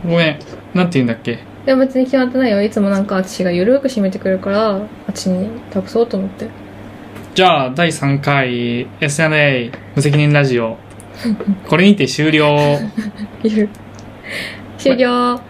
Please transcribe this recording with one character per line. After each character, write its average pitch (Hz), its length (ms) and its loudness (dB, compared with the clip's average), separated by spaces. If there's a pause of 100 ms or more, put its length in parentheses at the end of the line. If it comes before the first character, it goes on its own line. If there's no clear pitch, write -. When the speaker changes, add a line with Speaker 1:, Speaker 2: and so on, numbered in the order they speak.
Speaker 1:
ご 170 120 0
め 165 140 4
ん。 147 80 -8 (360)
な 180 100 4
ん 175 60 0
て - 80 -8
言 127 40 4
う - 20 2
ん 120 40 0
だ 113 60 0
っ - 80 -10
け？ 120 100 -4
Speaker 2:
い 117 40 -6 (300)
や、 262 100 4
別 262 220 2
に 262 60 4
決 254 120 -2
ま 254 80 4
っ 247 40 -2
て 254 100 -2
な 262 100 2
い - 20 2
よ。 202 120 2
い 214 80 0
つ 214 100 -2
も 196 100 2
な 196 80 2
ん 202 80 0
か、 196 100 -2
私 185 280 -2
が 180 80 0
ゆ 180 120 2
る 254 160 4
く 269 80 -2
締 226 140 -2
め 190 80 2
て 196 80 -8
く - 60 -12
れ 190 80 2
る 185 60 0
か 196 120 -4
ら、 214 200 2
あ 196 80 -2
っ - 20 -4 (340)
ち - 140 -4
に 185 200 0 (220)
託 190 180 -4
そ 233 140 0
う 233 40 2
と 233 100 -6
思 190 100 -4
っ - 40 -6
て。 208 180 -10 (880)
Speaker 1:
じ 185 100 6
ゃ 151 220 4
あ、 127 40 -4
第 160 220 2
三 139 280 0
回、 123 680 0 (140)
エ 151 80 0
ス 147 140 -2
エ 156 60 4
ヌ 156 80 2
エ 131 360 2
ー - 60 -16 (160)
無 143 80 2
責 143 140 4
任 147 160 4
ラ 143 120 6
ジ 127 140 2
オ。 113 180 -2 (460)
<laughs> 202 460 -2
こ 156 80 4
れ 185 100 6
に 202 100 8
て 143 100 2
終 151 260 0
了。 147 460 4 (280)
Speaker 2:
<laughs> - 360 -12
ゆ 220 80 2
る。 214 180 2 (1080)
終 262 180 2
了。 247 540 2